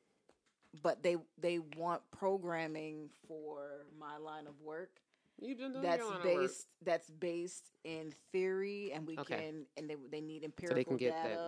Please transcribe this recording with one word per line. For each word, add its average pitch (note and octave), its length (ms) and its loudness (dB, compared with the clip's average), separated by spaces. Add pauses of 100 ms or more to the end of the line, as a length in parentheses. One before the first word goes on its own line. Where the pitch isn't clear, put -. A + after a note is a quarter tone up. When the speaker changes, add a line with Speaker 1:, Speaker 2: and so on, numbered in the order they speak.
(840)
Speaker 1:
but D#3 200 4
they, F3 140 6 (240)
they F3 180 4 (180)
want E3 260 0 (100)
programming D#3+ 960 0 (180)
for D3 600 -10 (120)
my D3+ 200 -8
line D#3 280 -8
of D3 140 -16
work. D#3+ 300 -6 (500)
Speaker 2:
You've B3+ 180 -4
been C4 120 -2
doing C4 140 -2
Speaker 1:
That's E3+ 160 6
Speaker 2:
your A3+ 100 0
line F#3+ 80 0
of F3 60 0
work. F3+ 160 6
Speaker 1:
based, F#3 260 0 (180)
that's E3 260 2
based E3+ 600 -4 (140)
in D#3+ 280 -6 (200)
theory, F#3+ 600 2
and D#3 140 -4
we D#3+ 120 -4
Speaker 2:
Okay. C#3+ 180 0
Speaker 1:
can, D#3 300 -4 (100)
and D3+ 120 -6
they, D3+ 60 -4 (160)
they D3+ 100 -4
need D#3 220 -6
Speaker 2:
So - 20 -6
they - 20 -
Speaker 1:
empirical D#3+ 440 0
Speaker 2:
can C3 60 4
get B2 260 4
Speaker 1:
data A2 140 0 (120)